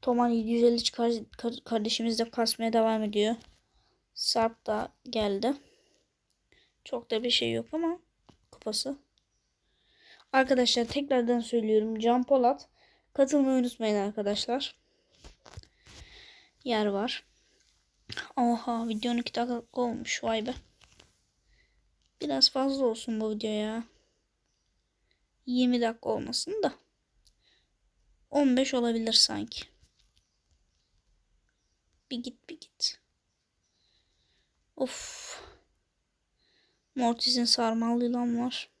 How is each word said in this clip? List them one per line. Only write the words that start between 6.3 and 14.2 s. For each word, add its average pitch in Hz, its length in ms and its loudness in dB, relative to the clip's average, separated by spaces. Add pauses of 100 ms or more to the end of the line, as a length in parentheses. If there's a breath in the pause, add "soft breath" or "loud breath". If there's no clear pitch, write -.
Çok 240 260 -8
da 220 120 -2
bir 247 80 -2
şey 233 220 0
yok 233 220 -4
ama 330 260 -2 (500)
kupası. 262 480 -6 (1300 soft breath)
Arkadaşlar 254 520 4
tekrardan 247 560 0
söylüyorum. 220 580 2
Can 240 260 4
Polat, 262 440 2 (440 soft breath)
katılmayı 269 480 4
unutmayın 226 360 0
arkadaşlar. 208 800 -2 (1900 loud breath)